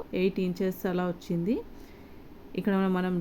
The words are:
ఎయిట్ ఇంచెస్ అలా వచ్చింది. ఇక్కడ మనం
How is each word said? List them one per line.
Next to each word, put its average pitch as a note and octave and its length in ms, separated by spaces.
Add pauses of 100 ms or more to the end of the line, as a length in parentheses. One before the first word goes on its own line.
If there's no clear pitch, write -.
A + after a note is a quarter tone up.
(140)
ఎయిట్ F#3 260
ఇంచెస్ F#3 460
అలా F3+ 220
వచ్చింది. F3 480 (1000)
ఇక్కడ F#3+ 180 (140)
మనం F#3 340